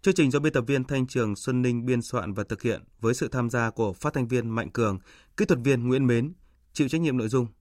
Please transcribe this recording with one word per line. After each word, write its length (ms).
Chương 120
trình 160
do 80
biên 140
tập 140
viên 180
Thanh 220
Trường, 300
Xuân 260
Ninh 240
biên 160
soạn 320
và 100
thực 180
hiện 200
với 140
sự 140
tham 220
gia 200
của 220
phát 220
thanh 140
viên 200
Mạnh 220
Cường, 280
kỹ 80
thuật 200
viên 240
Nguyễn 180
Mến, 260
chịu 160
trách 120
nhiệm 160
nội 120
dung 180